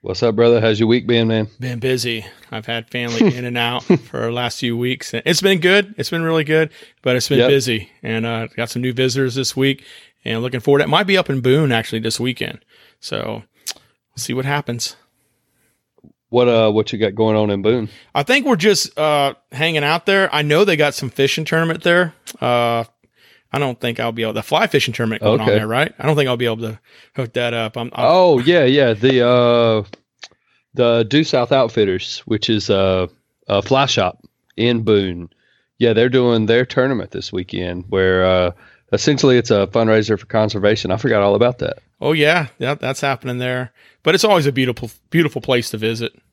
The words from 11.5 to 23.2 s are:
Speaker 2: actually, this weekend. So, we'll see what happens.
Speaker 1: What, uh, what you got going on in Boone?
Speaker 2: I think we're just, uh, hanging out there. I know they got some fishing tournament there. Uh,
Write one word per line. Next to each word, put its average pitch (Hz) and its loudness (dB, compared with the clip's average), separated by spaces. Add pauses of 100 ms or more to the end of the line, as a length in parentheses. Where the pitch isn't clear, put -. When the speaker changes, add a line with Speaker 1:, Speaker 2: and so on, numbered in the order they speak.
Speaker 2:
actually, 113 -2
this 113 -6
weekend. - -6 (360)
So, 110 -8 (300)
we'll - -20
see 120 -6
what 131 -4
happens. 139 -6 (1300)
Speaker 1:
What, 123 4
uh, 113 4
what 107 -2
you 110 -8
got 101 -2
going 110 2
on 107 2
in 98 -2
Boone? 110 0 (260)
Speaker 2:
I 143 0
think 254 0
we're 240 2
just, 190 0
uh, 147 0 (160)
hanging 151 -2
out 160 0
there. 196 2
I 151 0
know 151 2
they 180 2
got 147 0
some 127 -8
fishing 139 -2
tournament 160 -2
there. 175 2 (260)
Uh, 120 0 (720)